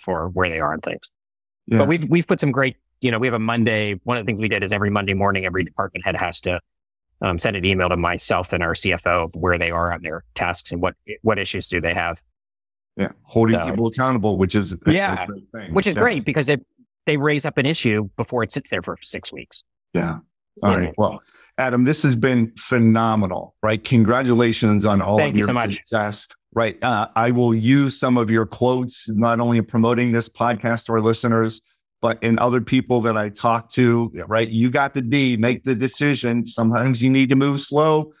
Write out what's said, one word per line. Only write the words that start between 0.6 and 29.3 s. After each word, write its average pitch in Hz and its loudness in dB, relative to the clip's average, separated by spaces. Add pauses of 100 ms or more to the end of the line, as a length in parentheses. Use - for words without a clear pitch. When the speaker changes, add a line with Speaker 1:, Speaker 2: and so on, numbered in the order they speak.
Speaker 1:
in 78 -6
things. - -10 (580)
Speaker 2:
Yeah. 113 2
Speaker 1:
But 139 4
we've, 165 0
we've 165 2
put 170 0
some 147 2
great, 131 0 (240)
you 127 0
know, 113 0
we 127 0
have 120 0
a 113 -2
Monday, 110 0 (100)
one 123 -2
of 107 -6
the 95 -2
things 104 -4
we 110 0
did 101 0
is 98 -2
every 101 0
Monday 98 0
morning, 98 0
every 92 -2
department 90 -8
head 92 -2
has 87 -4
to, 90 -2 (640)
um, 90 0
send 110 -2
an 90 -4
email 92 2
to 90 0
myself 87 -2
and 87 -2
our 85 -2
C - -2
F 85 -4
O 87 2
of 82 -8
where 87 0
they 85 -2
are 85 -2
on 85 -8
their 82 -10 (100)
tasks - -4
and 87 -6
what, 90 -2 (260)
what 107 0
issues 95 -6
do 90 -2
they 82 -2
have. 85 -4 (760)
Speaker 2:
Yeah. - -4 (120)
Holding 113 2
Speaker 1:
So 85 -2
Speaker 2:
people 107 -2
accountable, 110 0
which 92 2
is 95 -2
a, 87 -8 (100)
Speaker 1:
Yeah. 180 0
Speaker 2:
a 90 -8
great 101 -14 (100)
thing. - -10
Speaker 1:
Which 196 0
is 180 0
Speaker 2:
Yeah. 208 -2
Speaker 1:
great 202 0
because 143 0
they, 143 2 (480)
they 156 2
raise 147 0
up 151 -4
an 135 2
issue 107 0
before 120 -4
it 104 -4
sits - -6
there 95 -2
for 85 -8
six - -10
weeks. - -16 (300)
Speaker 2:
Yeah. 85 -2 (480)
All 101 4
Speaker 1:
Yeah. 90 2
Speaker 2:
right. 82 -4
Well, 101 -2 (360)
Adam, 123 2
this 151 2
has 135 2
been 117 2
phenomenal, 113 2
right? 110 0
Congratulations 117 4
on 101 4
all 101 0
Speaker 1:
Thank 147 2
Speaker 2:
of 104 0
Speaker 1:
you 104 4
Speaker 2:
your 104 0
Speaker 1:
so 127 0
much. 113 0
Speaker 2:
success, 104 -4 (260)
right? 113 -2
Uh, 110 0
I 117 2
will 120 2
use 131 2
some 127 2
of 113 0
your 113 2
quotes, 123 -2
not 117 2